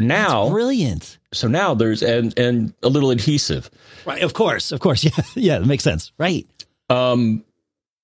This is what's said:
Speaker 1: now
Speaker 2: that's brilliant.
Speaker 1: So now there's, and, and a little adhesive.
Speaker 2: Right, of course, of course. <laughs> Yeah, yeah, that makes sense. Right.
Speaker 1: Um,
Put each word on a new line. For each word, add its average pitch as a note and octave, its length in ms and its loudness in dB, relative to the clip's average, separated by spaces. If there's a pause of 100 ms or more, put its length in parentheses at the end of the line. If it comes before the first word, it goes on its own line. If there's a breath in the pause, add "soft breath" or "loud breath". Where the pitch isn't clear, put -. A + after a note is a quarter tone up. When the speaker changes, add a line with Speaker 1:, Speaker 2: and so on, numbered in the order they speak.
Speaker 1:
now C#3+ 420 2
Speaker 2:
that's B2 100 2
brilliant. G#3+ 640 -2 (140)
Speaker 1:
So - 140 -4
now E3 280 2
there's, A2 280 0
and, A#2 340 0
and A#2+ 460 0
a - 60 2
little C3+ 240 2
adhesive. A#2+ 580 -2 (340 loud breath)
Speaker 2:
Right, D3+ 200 -4
of E3 100 -4
course, D#3+ 380 -2
of C#3+ 80 -6
course. D3 240 2
<laughs> - 0 -
Yeah, C#3 200 -4 (120)
yeah, F3 240 2
that F#2 60 0
makes C3+ 180 0
sense. E2 340 -2
Right. E3+ 300 -4 (400)
Speaker 1:
Um, B2 560 0 (600)